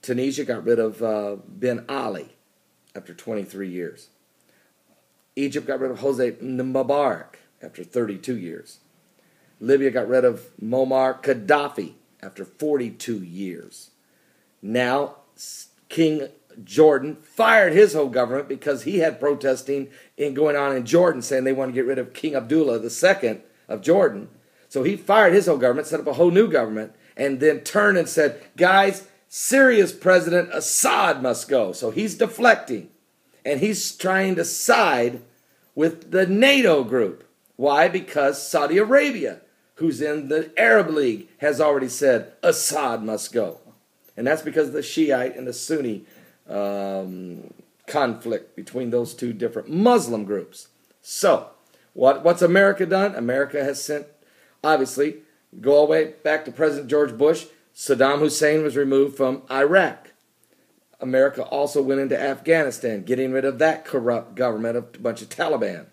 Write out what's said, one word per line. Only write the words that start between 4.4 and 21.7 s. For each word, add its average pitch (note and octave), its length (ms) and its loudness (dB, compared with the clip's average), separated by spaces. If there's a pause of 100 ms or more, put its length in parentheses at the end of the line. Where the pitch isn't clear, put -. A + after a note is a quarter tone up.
Egypt C#3 320 -4
got C3 140 -6
rid C3 100 -4
of G#2+ 100 -10
Jose B2+ 320 0
Mubarak C3 1040 -4 (240)
after - 220 -18
thirty-two A#2 540 -6
years. E2+ 420 -14 (840)
Libya C3+ 300 2
got A#2 160 -2
rid B2+ 180 2
of A#2 260 0 (120)
Muammar C3 580 0
Gaddafi B2+ 760 -2 (280)
after F#2+ 220 -16
forty-two A#2 800 -6
years. F2 680 -14 (720)
Now, B2 540 -4 (180)
s-, - 340 -18 (200)
King D#3 400 0 (340)
Jordan D3 540 2
fired A3 560 2
his F#3+ 200 6
whole D3 160 0
government B2 400 -2
because C3+ 360 -4
he F3+ 160 -2
had D#3 180 0
protesting C3+ 720 -2 (280)
in, C#3+ 180 -4
going D3 200 0
on C#3 220 -2
in A#2+ 100 -4
Jordan D#3 360 2
saying C3 200 -2
they C3+ 100 0
want C3 180 -2